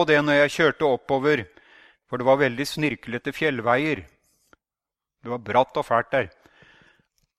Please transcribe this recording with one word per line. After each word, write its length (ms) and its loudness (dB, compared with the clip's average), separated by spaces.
det 160 6
når 180 4
jeg 120 -2
kjørte 300 0
oppover, 580 0
for 80 -6
det 80 -4
var 160 4
veldig 240 -2
snirklete 680 -6
fjellveier. 680 -2
Det 80 -12
var 160 -8
bratt 320 0
og 80 -4
fælt 260 0
der. 180 -2